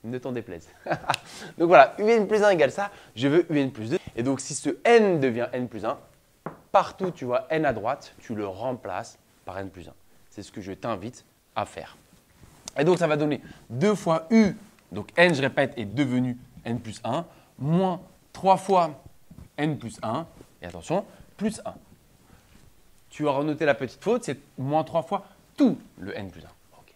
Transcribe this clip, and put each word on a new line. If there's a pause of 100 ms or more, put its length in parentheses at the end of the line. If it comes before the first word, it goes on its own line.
Ne
t'en
déplaise. (160)
<laughs>
Donc
voilà,
U
N
plus
un
égale
ça, (240)
je
veux
U
N
plus
deux. (180)
Et
donc,
si
ce (120)
n
devient
n
plus
un, (760)
partout
où
tu
vois
n
à
droite,
tu
le
remplaces (260)
par
n
plus
un. (340)
C'est
ce
que
je
t'invite (300)
à
faire. (800)
Et
donc,
ça
va
donner (300)
deux
fois
U, (340)
donc
n,
je
répète,
est
devenu (280)
n
plus
un, (340)
moins (320)
trois
fois (520)
n
plus
un, (360)
et
attention, (320)
plus
un. (1300)
Tu
auras
noté
la
petite
faute,
c'est (180)
moins
trois
fois (320)
tout (200)
le
n
plus
un.
Ok.